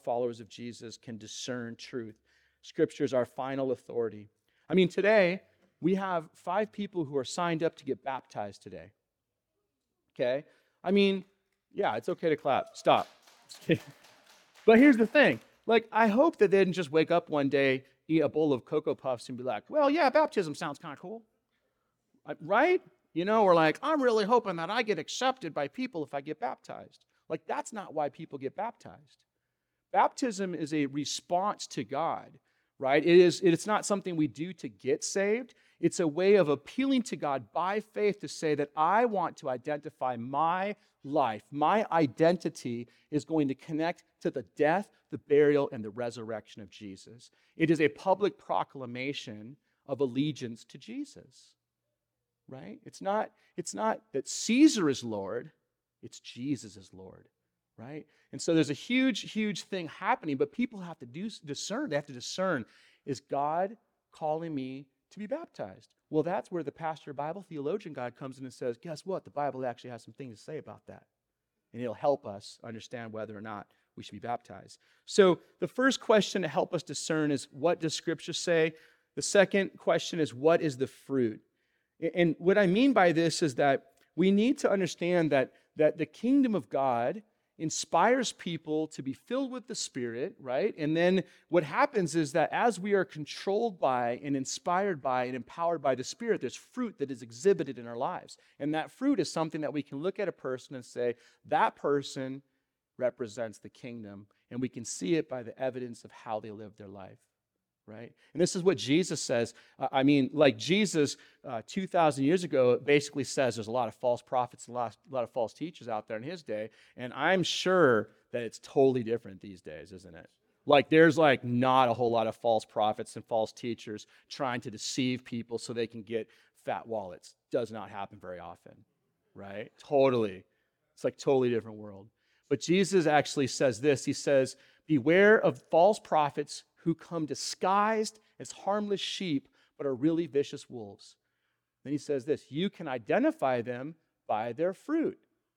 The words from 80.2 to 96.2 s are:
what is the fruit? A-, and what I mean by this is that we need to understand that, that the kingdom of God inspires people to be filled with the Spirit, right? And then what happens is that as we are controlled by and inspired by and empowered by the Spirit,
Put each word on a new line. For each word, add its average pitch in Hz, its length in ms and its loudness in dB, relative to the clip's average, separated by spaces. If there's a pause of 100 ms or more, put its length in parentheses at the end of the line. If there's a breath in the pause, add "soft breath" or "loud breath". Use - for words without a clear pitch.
what 156 280 4
is 143 160 -2
the 131 100 0
fruit? 123 540 -2 (600)
A-, 165 160 -4
and 170 200 4
what 190 200 4
I 202 100 6
mean 240 260 4
by 185 200 6
this 165 280 2
is 139 140 0
that 139 300 2 (300 soft breath)
we 185 160 4
need 220 280 4
to - 120 2
understand 175 600 0
that, 131 220 2 (220 soft breath)
that 151 220 2
the 160 80 -2
kingdom 254 500 2
of 151 140 -4
God 135 540 0 (340)
inspires 196 760 0
people 156 520 -4
to - 160 -16
be 135 120 -8
filled 262 360 -6
with 247 160 -12
the 214 100 -10
Spirit, 123 640 -6
right? 139 360 -2
And 156 200 0
then 180 260 4 (240 soft breath)
what 170 160 2
happens 190 500 0
is 151 200 -2
that 160 180 2
as 185 300 0
we 208 100 -2
are 190 140 2
controlled 196 720 -4
by 123 420 0
and 143 140 -2
inspired 175 640 -2
by 127 220 0
and 127 140 -4
empowered 170 440 -4
by 135 140 2
the 127 80 -8
Spirit, 220 380 -4